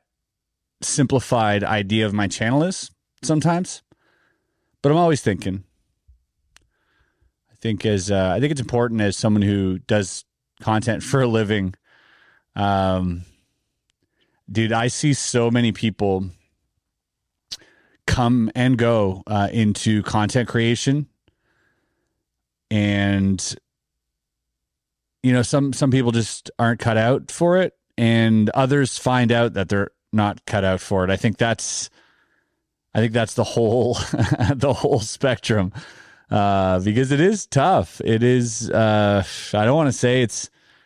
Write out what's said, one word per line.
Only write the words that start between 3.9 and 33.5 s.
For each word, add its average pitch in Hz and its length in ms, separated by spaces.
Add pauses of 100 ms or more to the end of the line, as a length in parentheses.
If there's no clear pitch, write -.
But 143 100
I'm 165 60
always 170 240
thinking. 95 420 (1900)
I - 40
think 110 320
as, 101 240
uh, 95 240
I 104 60
think 147 100
it's 143 100
important 120 400
as 101 160
someone 107 240
who 98 380
does - 480 (340)
content 110 420
for 135 200
a 123 40
living. 104 480 (800)
Um, 95 680 (1300)
dude, 110 220
I 117 160
see 143 260
so 117 360
many 117 220
people 95 580 (1800)
come 120 480
and 127 220
go, 110 500
uh, 101 240
into 107 520
content 107 460
creation. 120 600 (1600)
And, 101 840 (1700)
you 127 100
know, 123 100
some, 139 300
some 135 180
people 120 220
just - 460
aren't 117 220
cut 113 180
out 117 320
for 175 260
it, 185 180 (220)
and 113 540
others 135 480
find 123 340
out 117 220
that 95 160
they're 101 200 (220)
not 104 320
cut 101 200
out 92 160
for 95 240
it. 92 60
I 98 60
think 113 220
that's, - 500 (1080)
I 110 60
think 113 120
that's 113 220
the 117 100
whole, 117 500